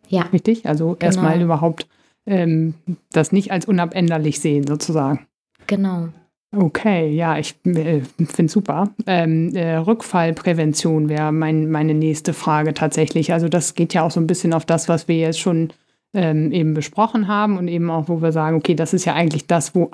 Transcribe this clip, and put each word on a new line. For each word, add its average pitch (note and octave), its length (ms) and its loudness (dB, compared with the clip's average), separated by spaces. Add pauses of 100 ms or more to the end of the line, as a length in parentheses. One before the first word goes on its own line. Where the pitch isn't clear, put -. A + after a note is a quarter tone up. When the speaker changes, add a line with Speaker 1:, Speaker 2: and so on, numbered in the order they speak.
Speaker 1:
Ja. F3+ 140 0 (100)
Speaker 2:
Richtig? A3 340 2
Also D#3 220 0
Speaker 1:
Genau. F3 120 -4
Speaker 2:
erstmal F3 400 2
überhaupt, E3 460 0 (400)
ähm, D#3+ 480 0 (380)
das D#3+ 200 2
nicht G3 200 2
als F3+ 140 -2
unabänderlich E3+ 760 0
sehen, C#3+ 260 0
sozusagen. D3 600 -2 (400)
Speaker 1:
Genau. F#3 420 -2 (460)
Speaker 2:
Okay, F3 560 2
ja, D#3+ 280 0
ich, - 260 -6
äh, D#3+ 380 0 (240)
find's D#3+ 260 0
super. F#3+ 380 0 (160)
Ähm, E3+ 500 0
äh, E3 200 -2
Rückfallprävention E3 1300 0
wäre D3+ 240 -2
mein, D#3 380 0
meine D#3 240 2
nächste D#3 380 0
Frage D3+ 420 0
tatsächlich. D#3 580 0
Also E3 160 2
das E3 260 -2
geht E3+ 200 -2
ja E3 100 2
auch E3 60 0
so E3+ 100 -2
ein E3 60 2
bisschen E3 260 0
auf E3 120 0
das, E3 240 -2
was E3 200 0
wir E3 80 2
jetzt D#3+ 240 0
schon E3 300 0 (440)
ähm, D#3 380 0
eben D#3 220 0
besprochen G#3 540 -2
haben G#3 300 0
und F3 100 -4
eben E3+ 220 -2
auch, D#3+ 180 -2
wo E3 140 -2
wir E3 100 2
sagen, D#3+ 240 0
okay, D#3+ 180 2
das D#3+ 200 -2
ist F#3 100 0
ja E3 100 0
eigentlich E3 320 0
das, E3+ 280 0
wo F3 200 2